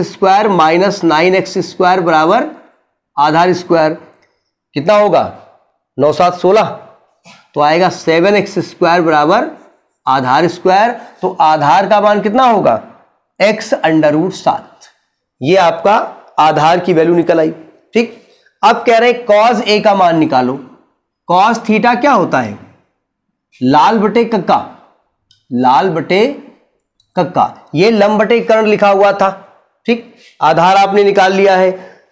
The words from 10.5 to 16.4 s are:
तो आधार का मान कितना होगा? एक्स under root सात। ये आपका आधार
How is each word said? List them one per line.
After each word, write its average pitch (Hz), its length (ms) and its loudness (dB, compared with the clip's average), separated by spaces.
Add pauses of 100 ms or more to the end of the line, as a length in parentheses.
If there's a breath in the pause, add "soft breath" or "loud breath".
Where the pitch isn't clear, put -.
तो 185 80 -4 (120)
आधार 156 480 2
का 208 120 2
मान 208 200 0
कितना 214 220 0
होगा? 175 300 2 (680)
एक्स 208 360 -2
under 156 360 0
root 165 200 -2
सात। - 560 -8 (540)
ये 156 140 0
आपका 180 400 0 (440)
आधार 156 400 2